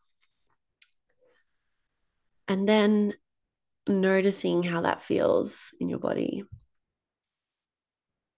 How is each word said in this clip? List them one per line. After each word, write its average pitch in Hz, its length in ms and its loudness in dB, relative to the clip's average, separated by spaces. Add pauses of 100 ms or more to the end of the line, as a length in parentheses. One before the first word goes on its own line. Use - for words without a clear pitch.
(2500)
And 196 200 -2
then 208 460 4 (760)
noticing 190 760 2
how 170 180 -4
that - 220 -2
feels - 760 -2
in - 100 -6
your - 100 -6
body. - 440 -4 (1900)